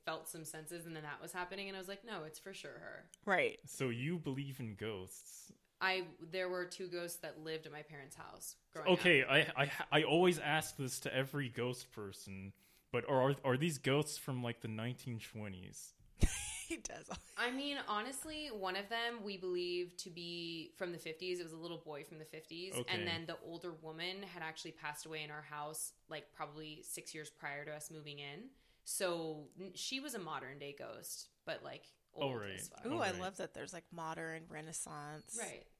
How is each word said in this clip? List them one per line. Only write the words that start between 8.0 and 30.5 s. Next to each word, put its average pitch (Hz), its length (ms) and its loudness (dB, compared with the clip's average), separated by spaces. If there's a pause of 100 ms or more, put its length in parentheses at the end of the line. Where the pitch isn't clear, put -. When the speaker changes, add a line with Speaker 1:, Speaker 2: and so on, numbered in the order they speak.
Speaker 1:
house - 400 -10 (160)
growing 156 220 2
Speaker 3:
Okay, 170 280 12
Speaker 1:
up. - 80 4
Speaker 3:
I, 147 160 10 (100)
I, 143 140 6 (220)
I 151 100 12
always 170 380 10
ask 156 360 2
this 131 240 -2
to - 140 -2
every 135 340 2
ghost 120 440 0
person, 98 600 -8 (400)
but 120 160 2
are, 135 360 8
are 127 120 6
these 147 220 4
ghosts 143 400 4
from, 127 240 -2
like, 117 180 -2
the 113 80 -4
nineteen 113 500 -4
twenties? 98 760 -10 (260)
Speaker 2:
<laughs> - 80 10 (400)
He 330 80 -2
does. - 320 -10 (300)
Speaker 1:
I 233 120 2
mean, 277 280 -2 (100)
honestly, 262 640 -2
one 190 240 -2
of 202 140 -4
them 233 340 0
we 196 140 -4
believe 175 680 0
to 185 60 -10
be 170 680 -6
from 180 160 -4
the 165 60 -6
fifties. 175 420 -2
It 170 40 -4
was 160 100 -8
a - 20 -10
little 165 220 -6
boy 147 260 -10
from 156 140 -14
the 151 80 -12
fifties. 170 500 -8
Speaker 3:
Okay. 127 180 0
Speaker 1:
And 175 140 0
then 165 180 -2
the 170 160 -6
older 170 380 -8
woman 160 360 -6 (180)
had 170 80 -6
actually 160 300 -6
passed 151 340 -6
away 156 160 -6
in 151 80 -6
our 151 100 -8
house, 151 540 -6 (160)
like, 151 160 -6 (100)
probably 151 460 -8
six - 320 -8
years 151 160 -8
prior 143 340 -6
to 151 80 -6
us 151 180 -10
moving 147 280 -10
in. 147 320 -10 (340)
So 160 600 0 (140)
n-, 185 180 -8
she 262 240 -2
was 285 140 -6
a 233 40 -4
modern 143 400 -6